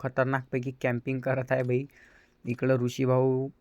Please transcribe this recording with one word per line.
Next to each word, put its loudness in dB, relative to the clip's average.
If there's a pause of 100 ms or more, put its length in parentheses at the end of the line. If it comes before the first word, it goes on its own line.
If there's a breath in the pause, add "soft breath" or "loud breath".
खतरनाकपैकी -2
कॅम्पिंग -2
करत -2
आहे 2
भाई, 0 (600 soft breath)
इकडं 0
ऋषी 0
भाऊ, 2 (120)